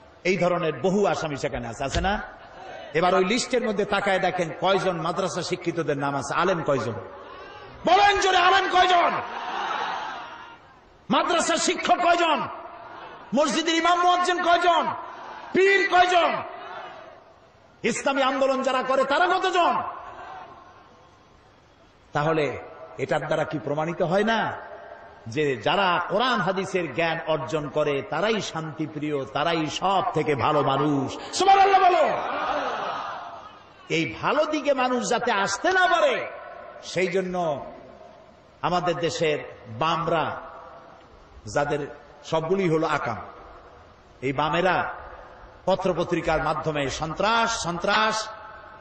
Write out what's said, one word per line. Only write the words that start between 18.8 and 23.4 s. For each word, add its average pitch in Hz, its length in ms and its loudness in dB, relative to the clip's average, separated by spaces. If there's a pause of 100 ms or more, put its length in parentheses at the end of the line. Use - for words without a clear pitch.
করে 262 200 2
তারা 311 240 2
কতজন? 359 480 2 (2500)
তাহলে 147 460 0 (380)
এটার 147 300 -2
দ্বারা 156 160 0